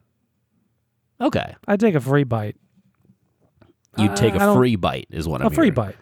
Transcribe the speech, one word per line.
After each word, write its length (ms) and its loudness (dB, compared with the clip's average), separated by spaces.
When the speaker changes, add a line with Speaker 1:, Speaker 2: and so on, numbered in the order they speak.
Speaker 1:
Okay. 340 -2
Speaker 2:
I'd 140 0
take 140 2
a 60 0
free 240 2
bite. 320 -6
Speaker 1:
You'd 160 2
Speaker 2:
Uh, 40 -4
Speaker 1:
take 180 2
a 80 2
Speaker 2:
I 40 4
don't 100 4
Speaker 1:
free 200 2
bite 340 -4
is 180 -6
what 120 -4
I'm 80 0
Speaker 2:
A 20 -4
free 160 2
Speaker 1:
hearing. 80 2
Speaker 2:
bite. 280 -4